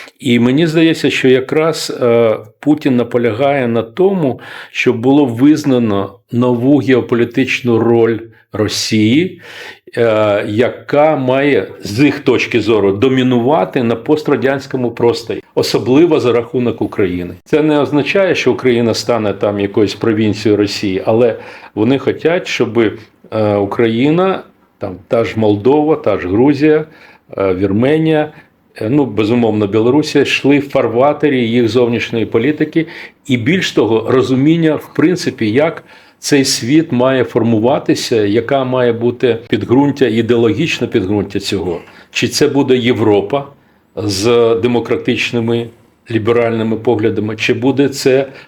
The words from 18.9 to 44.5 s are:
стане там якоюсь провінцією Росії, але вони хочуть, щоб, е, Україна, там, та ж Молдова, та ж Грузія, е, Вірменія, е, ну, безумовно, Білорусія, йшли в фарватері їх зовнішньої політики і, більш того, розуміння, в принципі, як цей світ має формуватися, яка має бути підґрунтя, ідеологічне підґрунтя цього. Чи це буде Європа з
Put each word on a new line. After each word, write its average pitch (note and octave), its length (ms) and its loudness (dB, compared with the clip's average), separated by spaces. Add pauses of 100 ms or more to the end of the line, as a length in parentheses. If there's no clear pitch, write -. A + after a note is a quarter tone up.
стане G#2+ 400 -2
там G#2 260 -2
якоюсь G2+ 360 0
провінцією G#2+ 640 0
Росії, G2+ 480 -2
але A#2 300 2 (400)
вони A#2+ 240 0
хочуть, E3+ 480 -2
щоб, A2+ 320 -2 (520)
е, G#2+ 240 0
Україна, B2 880 0 (340)
там, G2 180 -10 (120)
та A#2 160 2
ж A2 120 -6
Молдова, A#2+ 600 2
та G#2+ 240 -2
ж F#2 80 -8
Грузія, D3 580 2 (520)
е, F#2+ 160 0
Вірменія, D3+ 800 0 (480)
е, A2 80 -4
ну, C#3+ 160 2
безумовно, G#2+ 640 0
Білорусія, B2 540 2
йшли C#3 380 2
в C#3+ 100 -6
фарватері C3 800 0
їх A#2 200 2
зовнішньої A#2 560 0
політики D3+ 600 -2 (400)
і, B2+ 100 0
більш D#3 340 -2
того, A2 400 0
розуміння, C#3 640 2
в - 200 -10
принципі, D3 560 0
як D#3 320 0 (360)
цей C#3 260 2
світ D3+ 460 0
має B2+ 320 2
формуватися, A#2 920 0 (100)
яка A#2 380 0
має B2+ 300 0
бути A#2+ 440 -2 (100)
підґрунтя, C3 600 0
ідеологічне A#2 800 0
підґрунтя G2+ 520 -2
цього. F#2 400 -4 (320)
Чи C3+ 160 -4
це D3 200 0
буде C3 300 2
Європа A2+ 640 0 (520)
з A2+ 600 2